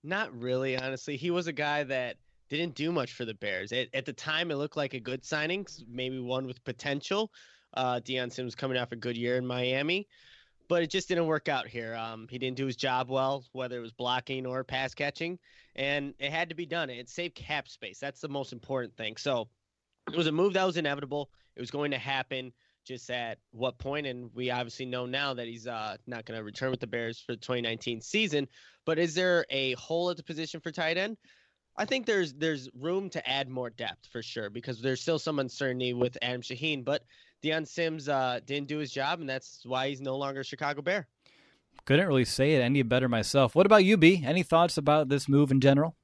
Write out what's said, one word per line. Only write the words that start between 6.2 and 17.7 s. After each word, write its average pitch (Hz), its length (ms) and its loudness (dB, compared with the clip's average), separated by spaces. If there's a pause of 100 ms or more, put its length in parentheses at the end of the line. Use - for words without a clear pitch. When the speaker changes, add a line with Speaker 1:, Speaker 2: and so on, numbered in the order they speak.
Speaker 1:
with - 160 -12
potential. 143 680 -2 (420)
Uh, 123 280 0
Deion 123 320 -4
Sims 127 240 -6
coming 131 200 -2
off 123 140 -2
a 120 60 -10
good 117 200 -4
year 120 200 0
in 127 100 0
Miami, 135 640 0 (580)
but 170 160 2
it 160 80 -2
just 190 160 -2
didn't 170 200 2
work 156 220 0
out - 200 -2
here. 117 260 -8
Um, 113 340 -8
he 123 80 -12
didn't 131 200 -2
do 135 100 -2
his 127 80 -2
job 127 340 0
well, 131 440 0
whether 127 260 -6
it - 20 -8
was 113 120 -12
blocking 127 520 -2
or 127 200 -4
pass 131 280 -4
catching, 165 460 -4 (380)
and 139 420 -2
it 139 140 -4
had 165 160 -2
to 160 80 -10
be 170 100 -8
done. 151 240 -4
It 123 180 -12
saved 170 280 -8
cap - 320 -6
space. - 320 -14